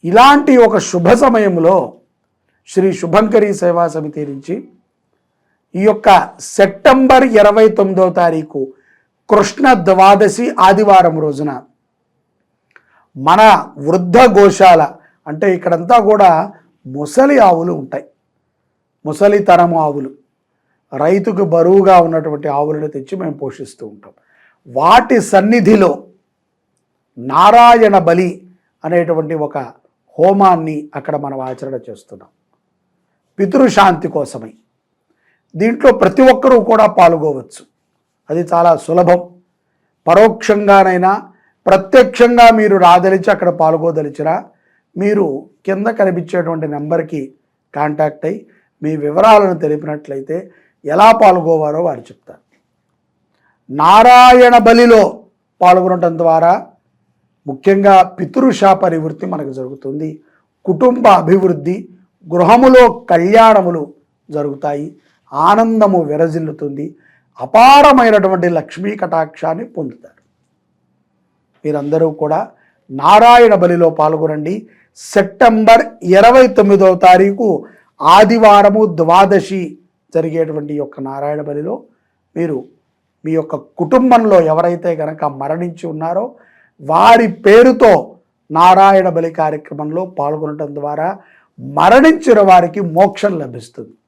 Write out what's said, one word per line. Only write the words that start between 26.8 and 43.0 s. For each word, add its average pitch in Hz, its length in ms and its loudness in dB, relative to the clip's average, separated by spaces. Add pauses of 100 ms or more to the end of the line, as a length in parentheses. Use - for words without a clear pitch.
నారాయణ 208 760 4 (120)
బలి 175 220 -2 (540)
అనేటువంటి 160 500 -4 (120)
ఒక 147 120 -10 (600)
హోమాన్ని 175 580 0 (220)
అక్కడ 151 160 -10 (100)
మనం 139 140 -12 (100)
ఆచరణ 131 280 -14 (120)
చేస్తున్నాం 98 420 -20 (1080)
పితృశాంతి 196 760 0
కోసమై. 131 380 -10 (1000)
దీంట్లో 233 360 0 (100)
ప్రతి 190 220 0 (100)
ఒక్కరూ 262 240 2 (120)
కూడా 214 180 2 (120)
పాల్గొవచ్చు, 156 640 -2 (680)
అది 165 200 -6
చాలా 170 200 2 (140)
సులభం. 175 360 0 (840)
పరోక్షంగానైనా 196 1080 2 (540)
ప్రత్యక్షంగా 240 800 2 (120)
మీరు 208 180 0 (100)
రాదలిచి 185 480 2